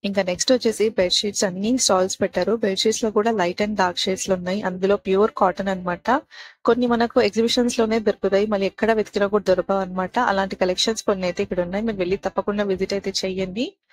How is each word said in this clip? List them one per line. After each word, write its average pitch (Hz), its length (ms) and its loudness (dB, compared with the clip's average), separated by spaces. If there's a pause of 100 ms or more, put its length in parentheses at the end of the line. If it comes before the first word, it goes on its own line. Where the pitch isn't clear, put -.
ఇంకా 196 200 0
next 180 280 -2
వచ్చేసి 226 400 2
బెడ్‌షీట్స్ 202 520 0
అన్ని 190 340 -2
stalls 190 400 2
పెట్టారు. 190 400 0
బెడ్‌షీట్స్‌లో 220 540 0
కూడా 214 220 2
light 180 280 0
and 208 160 0
dark 180 220 0
షేడ్స్‌లో 190 360 -2
ఉన్నాయి. 185 280 -4
అందులో 196 340 2
pure 202 360 2
cotton 190 360 0
అన్నమాట. 180 380 -4 (560)
కొన్ని 240 240 2
మనకు 233 340 2
ఎగ్జిబిషన్స్‌లోనే 226 800 2
దొరుకుతాయి, 202 480 0
మళ్ళీ 196 200 0
ఎక్కడ 214 260 0
వెతికినా 202 340 0
కూడా 202 180 0
దొరకవు 190 360 2
అన్నమాట. 185 440 -4
అలాంటి 196 320 0
collections 190 460 -2
కొన్ని 185 240 0
అయితే 175 160 -2
ఇక్కడ 180 180 -4
ఉన్నాయి. 190 240 -4
మీరు 214 140 -4
వెళ్ళి 185 200 -2
తప్పకుండా 202 460 -4
visit 190 300 -2
అయితే 196 220 -6
చేయండి. 190 480 -4 (280)